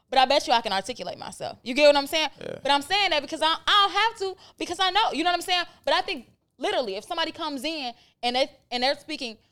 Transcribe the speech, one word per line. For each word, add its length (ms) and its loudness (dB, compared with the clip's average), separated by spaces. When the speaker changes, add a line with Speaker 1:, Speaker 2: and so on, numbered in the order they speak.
Speaker 1:
But 80 2
I 80 8
bet 200 2
you 60 0
I 80 6
can 140 -4
articulate 440 -6
myself. 440 -10
You 100 -6
get 140 6
what 100 10
I'm 100 2
saying? 220 -2
Speaker 2:
Yeah. 240 -12
Speaker 1:
But 80 0
I'm 120 2
saying 280 0
that 120 0
because 180 -10
I, 60 2
I 220 6
don't 40 -6
have 260 0
to, 60 -20
because 200 -6
I 120 0
know. 220 2
You 120 -2
know 60 2
what 60 2
I'm 40 -8
saying? 240 -2
But 80 4
I 80 2
think 260 -10
literally, 380 -2
if 80 -10
somebody 280 -4
comes 320 -8
in 300 -6
and 140 -2
they, 140 0
and 120 -4
they're 160 0
speaking 400 -12